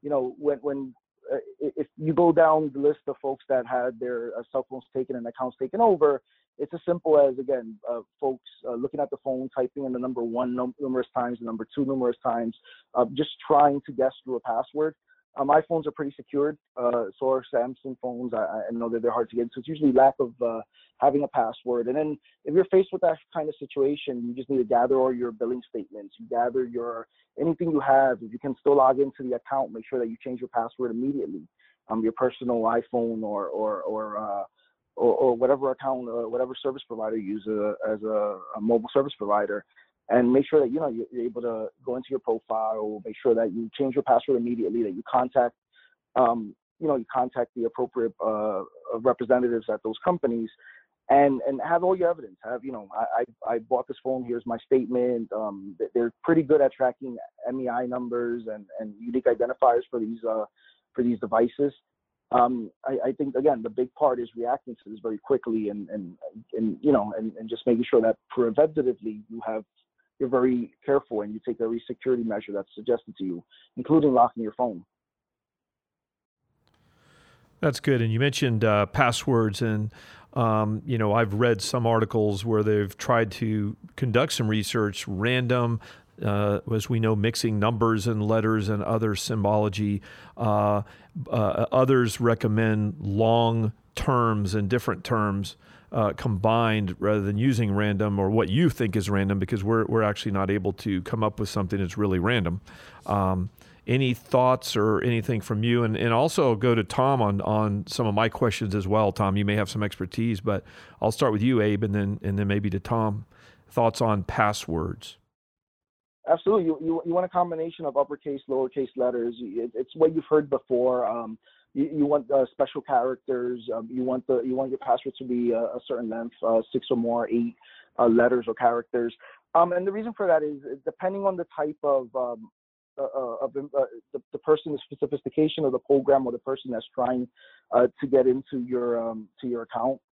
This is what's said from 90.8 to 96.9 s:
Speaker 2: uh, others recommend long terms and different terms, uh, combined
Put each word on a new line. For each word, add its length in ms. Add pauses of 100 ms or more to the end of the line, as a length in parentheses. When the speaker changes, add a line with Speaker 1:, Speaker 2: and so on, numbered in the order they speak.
Speaker 2:
uh, 420
others 500
recommend 800
long 720 (220)
terms 580
and 160
different 340
terms, 540 (340)
uh, 220
combined 840